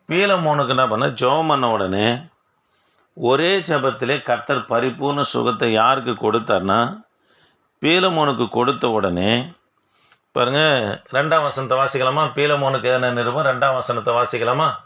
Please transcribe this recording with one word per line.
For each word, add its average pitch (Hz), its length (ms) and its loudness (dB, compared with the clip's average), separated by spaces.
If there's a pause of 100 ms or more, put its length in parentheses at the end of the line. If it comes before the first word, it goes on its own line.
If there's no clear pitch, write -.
பீலமோனுக்கு 160 600 0
என்ன 131 180 2
பண்ண, 113 200 0
ஜெபம் 139 400 0
பண்ண 131 240 2
உடனே 104 500 0 (920)
ஒரே 156 440 2
ஜெபத்திலே 135 640 -2
கர்த்தர் 120 440 -4
பரிபூர்ண 131 560 -2
சுகத்தை 120 500 -2
யாருக்கு 120 400 2
கொடுத்தார்னா, 110 920 0 (800)
பீலமோனுக்கு 156 680 2
கொடுத்த 123 400 0
உடனே, 107 640 0 (800)
பாருங்க, 131 720 0 (100)
ரெண்டாம் 151 300 2
வசனத்தை 131 360 -2
வாசிக்கலாமா? 135 580 0
பீலமோனுக்கு 143 480 0
என்ன 127 280 0
நிருபம், 120 340 -2
ரெண்டாம் 131 280 2
வசனத்தை 120 400 -2
வாசிக்கலாமா? 120 600 0 (120)